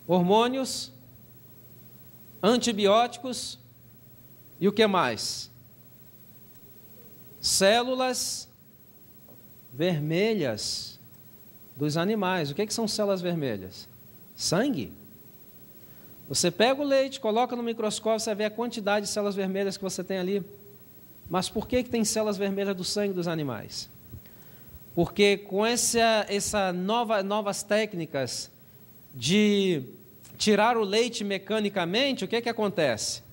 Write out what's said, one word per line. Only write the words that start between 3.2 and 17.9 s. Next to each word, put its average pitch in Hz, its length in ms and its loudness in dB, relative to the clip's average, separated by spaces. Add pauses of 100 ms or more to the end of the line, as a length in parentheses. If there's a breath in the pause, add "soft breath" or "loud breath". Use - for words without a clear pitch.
e 170 80 0
o 202 60 4
que 220 140 4
mais? 151 640 -2 (1900)
Células 247 1080 0 (1200)
vermelhas 156 1300 -2 (840)
dos 151 160 0
animais. 185 540 0
O 147 40 -8
que 214 120 -2
que - 80 -6
são 226 120 -2
células 202 340 0
vermelhas? 135 680 -4 (480)
Sangue. 175 560 -2 (1400 loud breath)
Você 165 220 2
pega 262 300 2
o 294 40 0
leite, 269 340 2
coloca 240 380 0
no 240 60 -6
microscópio, 220 580 -2